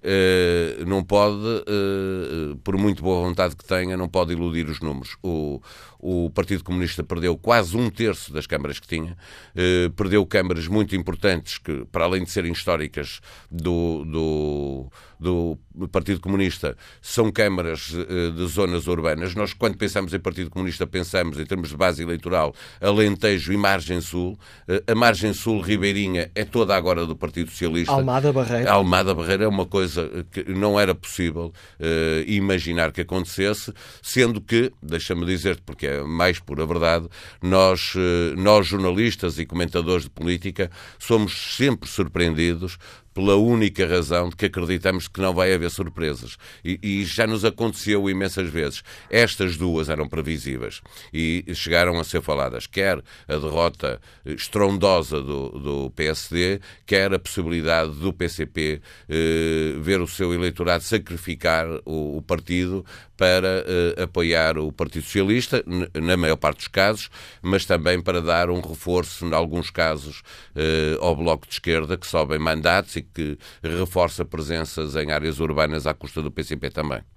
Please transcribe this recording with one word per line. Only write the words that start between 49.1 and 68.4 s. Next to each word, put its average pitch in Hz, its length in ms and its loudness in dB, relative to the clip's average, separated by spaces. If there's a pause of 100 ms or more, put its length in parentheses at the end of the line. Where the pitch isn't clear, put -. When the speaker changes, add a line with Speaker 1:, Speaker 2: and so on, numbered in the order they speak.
Speaker 1:
duas 80 320 0
eram 76 180 -2
previsíveis 71 720 -6 (320)
e 80 320 -2 (100)
chegaram 85 460 4
a 82 40 -2
ser 82 180 -2
faladas, 65 460 -2
quer 95 340 0 (260)
a 73 80 -2
derrota 76 640 0 (240)
estrondosa 92 960 2
do, 69 300 -6
do 69 400 -4
P 76 160 -4
S 78 280 -4
D, 90 280 0 (240)
quer 98 280 2
a 90 60 2
possibilidade 80 720 0
do 85 200 -2
P 87 160 -4
C 78 160 -6
P, 76 340 -4 (300)
eh, 80 720 2
ver 92 180 2
o 87 80 -2
seu 87 260 -2
eleitorado 87 500 0
sacrificar 82 840 -2 (160)
o, 76 340 -4
o 78 40 -6
partido 87 640 -2 (320)
para, 92 500 4
eh, 87 360 2
apoiar 82 540 2
o 78 140 -2
Partido 78 320 -6
Socialista, 107 640 2
n-, 90 280 -4
na 82 200 2
maior 80 220 2
parte 76 220 0
dos - 100 -10
casos, 104 400 2 (320)
mas 92 240 2
também 87 340 2
para 87 220 0
dar 85 280 2